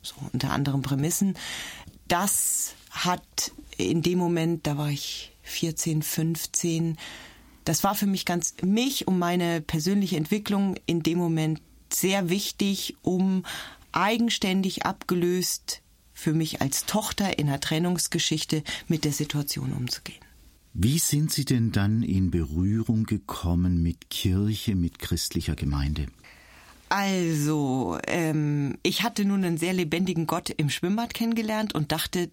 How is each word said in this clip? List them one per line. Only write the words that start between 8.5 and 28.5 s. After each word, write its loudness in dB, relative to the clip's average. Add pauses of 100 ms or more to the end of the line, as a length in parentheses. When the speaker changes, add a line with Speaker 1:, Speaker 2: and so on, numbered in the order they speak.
Speaker 1:
mich 2
und 2
meine 2
persönliche 0
Entwicklung 0
in 0
dem 2
Moment 2 (300)
sehr 2
wichtig, -2
um 2 (460)
eigenständig 2
abgelöst 0 (320)
für 0
mich 0
als 0
Tochter 0
in 2
einer 0
Trennungsgeschichte 0 (240)
mit 0
der 2
Situation -4
umzugehen. -6 (540)
Speaker 2:
Wie 2
sind 2
Sie 0
denn 2
dann 2
in 2
Berührung 2
gekommen 2
mit 0
Kirche, 0
mit 0
christlicher -2
Gemeinde? 0 (840)
Speaker 1:
Also, 0 (100)
ähm, 0